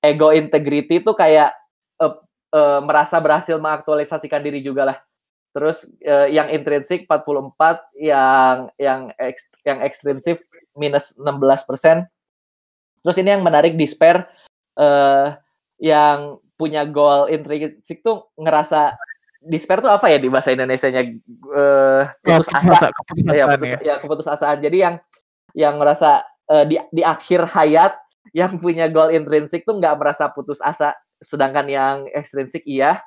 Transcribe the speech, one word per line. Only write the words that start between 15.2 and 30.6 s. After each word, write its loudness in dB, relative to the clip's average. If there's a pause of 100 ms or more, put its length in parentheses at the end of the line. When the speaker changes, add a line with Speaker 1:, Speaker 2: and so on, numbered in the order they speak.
Speaker 1:
yang 2 (160)
punya -6
goal 2
intrinsik -8
tuh -4
ngerasa, 0 (460)
despair -4
tuh 0
apa 4
ya 4
di -2
bahasa 0
Indonesianya? -2
Eh, 0 (180)
putus 2
Speaker 2:
Oh, -8
Speaker 1:
asa. 0
Speaker 2:
keputus 4
asa, 4
keputus -8
Speaker 1:
Iya, 2
Speaker 2:
asaan 2
Speaker 1:
putus, -2
Speaker 2:
ya. -6
Speaker 1:
iya, -4
keputus -8
asaan. -2
Jadi -2
yang, -2 (640)
yang 0
ngerasa, 2 (420)
eh, 6
di, 0 (180)
di -2
akhir -2
hayat 4 (400)
yang -2
punya -2
goal 2
intrinsik -2
tuh -4
nggak 0
merasa -2
putus -12